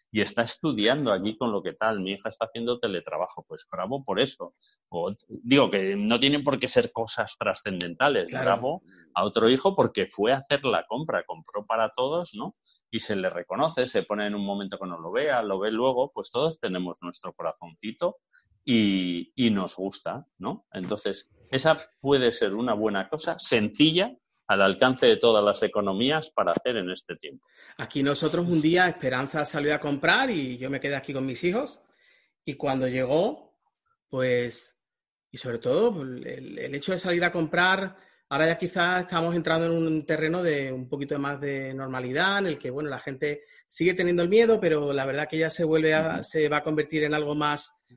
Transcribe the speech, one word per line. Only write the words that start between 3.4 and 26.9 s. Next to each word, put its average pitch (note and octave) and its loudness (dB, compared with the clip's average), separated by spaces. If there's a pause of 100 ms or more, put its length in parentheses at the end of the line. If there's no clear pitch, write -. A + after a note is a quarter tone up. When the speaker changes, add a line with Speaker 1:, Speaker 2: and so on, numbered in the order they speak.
Speaker 1:
pues - -16
bravo A2 -6
por G2+ -2
eso. B2+ -4 (340)
O, F2+ -4 (160)
digo B2 2
que G2 0
no G#2+ 2
tienen C#3+ 2
por C3+ 0
qué B2+ -2
ser A#2 2
cosas A2+ -6
trascendentales, F#2+ -2
Speaker 2:
Claro. C3 -4
Speaker 1:
bravo A#2+ 0 (320)
a F2+ 2
otro G#2+ 4
hijo D#3 2
porque A2 2
fue G#2+ 0
a C3+ 2
hacer C#3 -2
la G#2+ 0
compra, A#2 -4
compró F2 -8
para A2+ 0
todos, B2+ -2
¿no? C#3 -8 (380)
Y A2+ -4
se - -4
le F#2 0
reconoce, B2 -2
se G#2+ 0
pone G#2 -2
en G#2 -4
un G2+ -4
momento G2 -6
que F#2+ -10
no E2+ -10
lo E2 -10
vea, C3 0
lo G2 -2
ve G#2+ -2
luego, B2+ 0
pues - -10
todos D#3 -2
tenemos F2+ -6
nuestro F2 -14
corazoncito F2 -6 (480)
y, F#2+ 2
y A#2+ 4
nos F#2+ -2
gusta, F#2+ -8 (120)
¿no? B2 -8
Entonces, - -6 (220)
esa D3+ 2 (220)
puede C3 4
ser G2+ 0
una A2+ -2
buena G#2 -2
cosa, D#3 -6
sencilla, D#3+ 2 (300)
al G3 4
alcance C3 4
de A2+ 8
todas A2 6
las G2+ 2
economías G#2+ 0
para F2+ 0
hacer A#2 -2
en F2+ -4